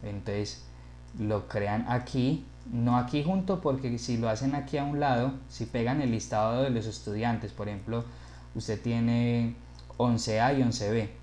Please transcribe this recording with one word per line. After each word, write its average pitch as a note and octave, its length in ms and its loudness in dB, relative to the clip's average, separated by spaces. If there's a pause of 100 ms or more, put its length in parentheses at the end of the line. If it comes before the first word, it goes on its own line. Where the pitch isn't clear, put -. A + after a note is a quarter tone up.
entonces G#2 580 -4 (560)
lo G#2 300 0
crean G#2 400 0
aquí, B2 580 0 (240)
no A#2+ 260 4
aquí C#3+ 280 2
junto, F#3 360 2
porque C3 380 0
si A#2 200 -2
lo A2+ 100 2
hacen C3 260 0
aquí C#3+ 240 -2
a C#3 60 0
un C#3+ 160 0
lado, C3+ 320 4 (160)
si - 180 -6
pegan B2 340 2
el B2+ 120 2
listado A2+ 500 2
de C#3 80 2
los A2+ 160 0
estudiantes, G#2+ 640 -2
por G#2 160 -6
ejemplo, A2 380 -4 (500)
usted A2 260 -4
tiene A#2 760 2 (400)
once A2+ 440 2
A B2+ 120 6
y C3+ 100 4
once G#2+ 260 2
B A2 220 2 (120)